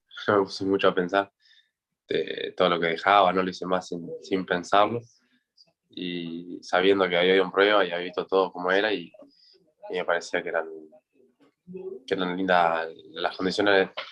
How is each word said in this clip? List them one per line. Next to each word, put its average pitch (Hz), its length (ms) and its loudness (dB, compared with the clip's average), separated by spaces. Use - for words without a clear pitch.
<laughs> - 200 -10
No 104 120 4
me 98 60 2
puse 98 200 -10
mucho 98 220 2
a 90 80 4
pensar 92 340 0
de - 480 -4
todo 90 140 2
lo 85 100 2
que 85 80 0
dejaba, 92 460 4
no 92 100 2
lo 92 60 -2
hice 90 160 -10
más 90 220 -2
sin, 85 220 -10
sin 92 240 -4
pensarlo, 101 560 0
y 87 720 -10
sabiendo 95 480 2
que 87 80 0
había 92 180 4
ido 95 80 6
en 92 80 -4
prueba 101 340 4
y 85 60 -4
había 87 140 -4
visto 90 200 -6
todo 95 260 2
como 90 200 -2
era, 101 220 2
y, 87 180 -8
y 90 40 -10
me 90 120 -4
parecía 87 360 -4
que 85 80 -8
eran, 82 180 -4
que - 60 -2
eran 90 240 -4
lindas, 85 500 2
las 87 240 -6
condiciones 95 540 2